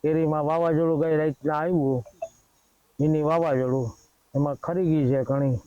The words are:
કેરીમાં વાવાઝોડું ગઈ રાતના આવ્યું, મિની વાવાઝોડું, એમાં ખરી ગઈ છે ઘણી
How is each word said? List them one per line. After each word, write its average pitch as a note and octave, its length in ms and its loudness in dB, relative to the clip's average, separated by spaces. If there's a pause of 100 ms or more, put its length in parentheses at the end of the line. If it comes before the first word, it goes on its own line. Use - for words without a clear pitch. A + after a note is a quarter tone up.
કેરીમાં D#3 400 0
વાવાઝોડું E3 560 2
ગઈ D#3+ 160 0
રાતના D3+ 420 -2
આવ્યું, D3+ 440 0 (960)
મિની D#3 220 2
વાવાઝોડું, C3+ 680 0 (440)
એમાં C#3+ 220 0
ખરી F3+ 280 -4
ગઈ D#3 260 2
છે C3+ 120 0
ઘણી C3+ 340 0 (100)